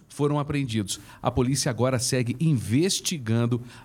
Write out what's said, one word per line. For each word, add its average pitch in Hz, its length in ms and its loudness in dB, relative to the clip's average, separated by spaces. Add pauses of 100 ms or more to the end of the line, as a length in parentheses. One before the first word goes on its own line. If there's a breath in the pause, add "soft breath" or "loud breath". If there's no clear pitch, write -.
foram 147 280 0
apreendidos. 139 640 -2 (220 loud breath)
A 123 100 0
polícia 135 380 2
agora 123 280 2
segue 127 440 0
investigando 120 1200 0 (240 loud breath)